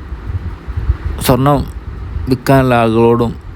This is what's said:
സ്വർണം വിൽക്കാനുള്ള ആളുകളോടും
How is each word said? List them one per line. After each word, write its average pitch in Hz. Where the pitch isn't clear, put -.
സ്വർണം 135
വിൽക്കാനുള്ള 131
ആളുകളോടും 117